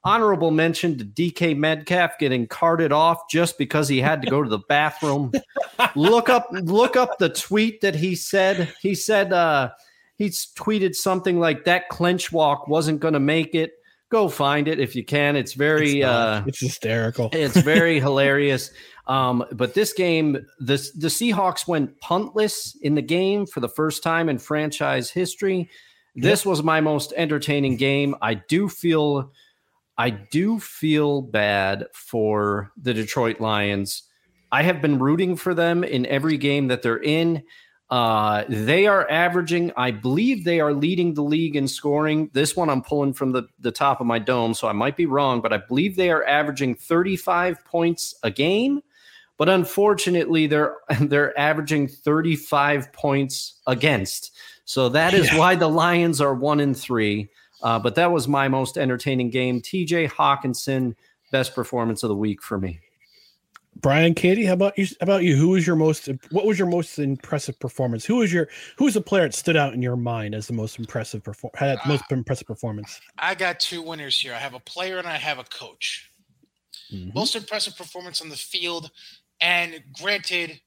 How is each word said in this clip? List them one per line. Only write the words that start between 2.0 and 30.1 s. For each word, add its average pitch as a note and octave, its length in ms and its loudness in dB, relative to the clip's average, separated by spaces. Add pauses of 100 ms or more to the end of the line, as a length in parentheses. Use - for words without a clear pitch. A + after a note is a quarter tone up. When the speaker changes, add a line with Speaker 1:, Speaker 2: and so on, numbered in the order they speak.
Speaker 1:
getting B2+ 280 0
carted E3 460 2
off E3 360 2
just E3+ 280 0
because D3 320 0
he C3 100 2
had D3 220 2
to A#2+ 80 -4
go C#3 120 2
to B2+ 80 -2
the G#2+ 100 0 (100)
bathroom. D3 680 0
Speaker 2:
<laughs> - 580 -2
Speaker 1:
Look A3+ 340 4
up, A#3+ 220 4
look G3 440 2
up B3 240 2
the F3+ 100 2
tweet G#3+ 520 -2
that G3 140 0
he F3 200 -2
said. F#3+ 680 0
He F#3+ 140 0
said, F#3+ 380 0
uh, D#3 380 2 (460)
he G#3 100 0
s-, - 280 -6
tweeted G3 400 0
something F#3 420 0
like, E3 280 0
"That F3+ 240 2
clench F3 420 0
walk D3 380 0
wasn't D#3 320 0
gonna D#3 180 0
make D#3 360 0
it." D#3+ 180 -2 (360)
Go G#3+ 200 2
find D3 400 0
it D#3+ 100 -2
if C3+ 160 -2
you A#2+ 80 -4
can. C#3+ 320 2
It's C3 180 -2
very, D3 460 2
Speaker 2:
It's C#3 60 4
not. A#2 220 2
Speaker 1:
uh, G#2+ 200 -2
Speaker 2:
It's - 140 -8
hysterical. A2+ 720 -4
Speaker 1:
it's D#3 240 2
very E3 420 4
Speaker 2:
<laughs> - 0 -
Speaker 1:
hilarious. C#3 720 2 (360)
Um, B2+ 440 0
but A#2+ 220 -2
this G#3 200 0
game, D#3+ 400 2 (260)
the, C#3 180 0 (180)
the D#3+ 120 -4
Seahawks G3 600 -2
went D#3 320 -2
puntless G#3 840 -2
in D3+ 140 2
the C#3+ 60 0
game F#3+ 440 0
for E3+ 140 -8
the B2 100 -2
first D#3 340 -2
time E3 260 2
in C3+ 80 0
franchise D3 720 -2
history. F#3 600 -2 (460)
This F#3 300 2
Speaker 2:
Yep. G3 40 0
Speaker 1:
was D3+ 140 0
my D#3 180 2
most D3+ 360 -2
entertaining C#3+ 600 0
game. C#3 440 0
I A2 140 -2
do E3+ 340 -2
feel D3 640 0 (680)
I A#2+ 120 0
do E3 500 -2